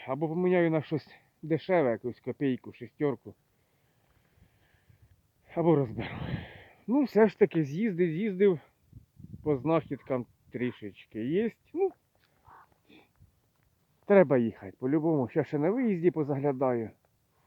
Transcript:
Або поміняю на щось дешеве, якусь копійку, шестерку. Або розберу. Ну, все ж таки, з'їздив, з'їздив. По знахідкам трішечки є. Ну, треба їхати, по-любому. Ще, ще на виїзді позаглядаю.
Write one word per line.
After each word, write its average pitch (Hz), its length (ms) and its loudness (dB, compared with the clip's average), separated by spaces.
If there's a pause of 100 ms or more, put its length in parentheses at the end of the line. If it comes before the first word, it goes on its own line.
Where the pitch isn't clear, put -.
Або 147 220 -4
поміняю 175 420 2
на 160 120 2
щось - 260 -6 (340)
дешеве, 160 480 0
якусь 113 300 -6
копійку, 127 520 -4
шестерку. 123 600 -6 (2250)
Або 165 220 4
розберу. - 380 -4 (720)
Ну, 269 160 2
все 220 260 4
ж - 100 -8
таки, 165 260 4
з'їздив, 170 480 -2
з'їздив. 190 480 2 (840)
По 151 140 0
знахідкам 139 680 -4 (240)
трішечки 113 760 -8
є. 190 260 -2 (240)
Ну, 370 180 -2 (2250)
треба 165 320 6
їхати, 104 400 -4
по-любому. 147 500 0
Ще, 151 160 -2
ще 147 140 -4
на 151 120 0
виїзді 202 400 0
позаглядаю. 135 800 -2 (560)